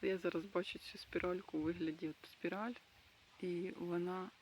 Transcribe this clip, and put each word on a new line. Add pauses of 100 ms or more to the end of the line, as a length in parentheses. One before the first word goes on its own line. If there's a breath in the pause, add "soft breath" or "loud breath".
Я
зараз
бачу
цю
спіральку
у
вигляді
от
спіраль, (640)
і
вона (100)